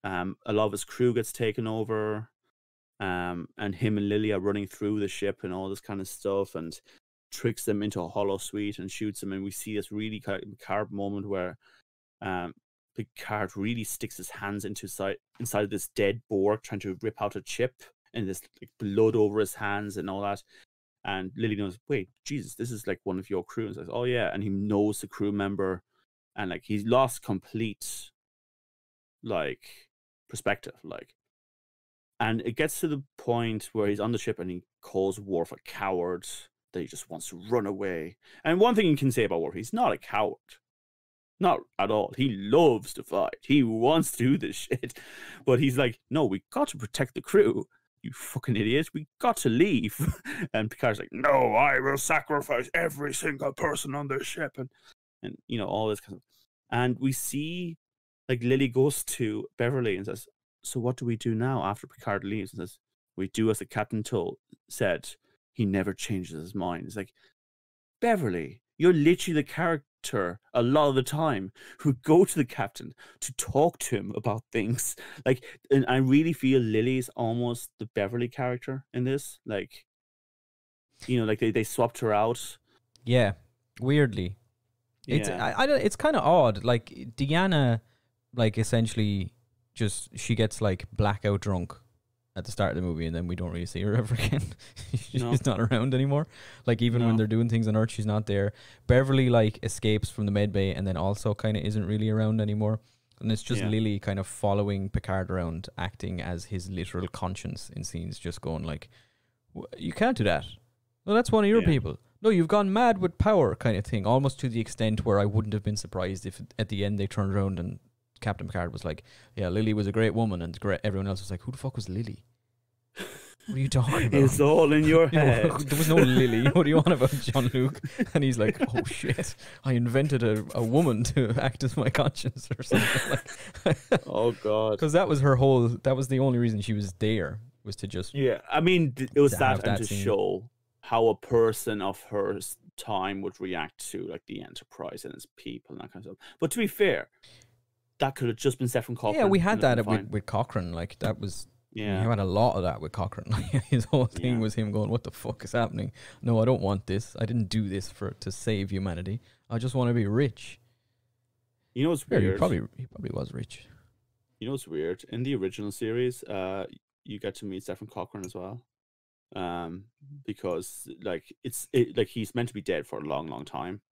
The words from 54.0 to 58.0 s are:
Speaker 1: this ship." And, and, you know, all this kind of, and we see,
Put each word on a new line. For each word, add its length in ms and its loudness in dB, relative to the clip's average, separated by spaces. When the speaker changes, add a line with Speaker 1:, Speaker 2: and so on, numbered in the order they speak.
Speaker 1:
this 200 -4
ship." 320 -6
And, 100 -8
and, 120 -8
you 100 -4
know, 80 -2
all 220 -2
this 120 -2
kind 180 -16
of, 40 -20
and 280 2
we 120 0
see, 680 -6